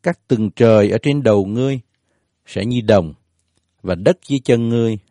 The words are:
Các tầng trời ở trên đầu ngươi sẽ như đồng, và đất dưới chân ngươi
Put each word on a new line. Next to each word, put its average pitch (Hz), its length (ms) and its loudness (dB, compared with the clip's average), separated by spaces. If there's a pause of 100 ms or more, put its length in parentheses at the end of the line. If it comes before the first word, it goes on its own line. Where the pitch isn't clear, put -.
Các - 260 -6
tầng 107 220 -2
trời 110 400 4
ở 113 120 -2
trên 143 200 -2
đầu 104 220 2
ngươi 123 360 -4 (640)
sẽ 101 180 -8
như 123 160 -4
đồng, 98 340 0 (680)
và 92 120 -6
đất 110 220 0 (120)
dưới 139 160 -4
chân 117 240 0
ngươi 113 300 -2 (120)